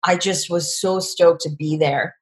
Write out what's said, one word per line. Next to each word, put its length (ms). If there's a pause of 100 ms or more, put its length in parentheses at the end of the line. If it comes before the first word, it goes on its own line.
I 120
just 320
was 320
so 200
stoked 400
to 100
be 260
there. 460